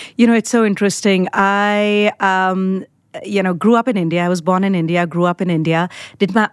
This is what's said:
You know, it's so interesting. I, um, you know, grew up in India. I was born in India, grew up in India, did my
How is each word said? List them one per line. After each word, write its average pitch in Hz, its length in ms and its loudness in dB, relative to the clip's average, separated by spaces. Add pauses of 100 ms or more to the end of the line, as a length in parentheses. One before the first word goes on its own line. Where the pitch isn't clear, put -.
(160)
You 240 100 0
know, 233 80 2
it's 220 160 -2
so 233 140 2
interesting. 196 680 0
I, 208 840 0
um, 190 680 0 (400)
you 196 200 -2
know, 180 100 0
grew 208 220 2
up 233 100 0
in 240 100 0
India. 175 280 0
I 175 40 0
was 180 120 0
born 185 240 0
in 196 100 0
India, 175 320 0
grew 170 200 0
up 175 140 -2
in 180 100 -2
India, 165 380 0 (300)
did 190 160 0
my 214 180 2